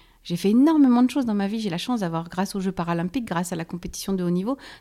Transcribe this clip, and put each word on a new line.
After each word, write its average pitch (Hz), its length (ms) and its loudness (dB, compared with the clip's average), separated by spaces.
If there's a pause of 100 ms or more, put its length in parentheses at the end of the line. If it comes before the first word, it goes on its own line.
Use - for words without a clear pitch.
(240)
J'ai - 120 -6
fait - 140 0
énormément 254 540 6
de 247 80 2
choses 269 160 -2
dans 214 80 0
ma 202 120 0
vie. 220 120 -4
J'ai 214 100 -4
la 165 80 -4
chance 240 220 -4
d'avoir, 165 280 -4
grâce 190 280 -4
aux 202 40 -2
Jeux 190 120 -2
paralympiques, 175 540 -2
grâce 175 280 -4
à - 20 -6
la 165 100 -6
compétition 175 480 -8
de 180 100 -2
haut 175 80 0
niveau, 196 260 -2 (240)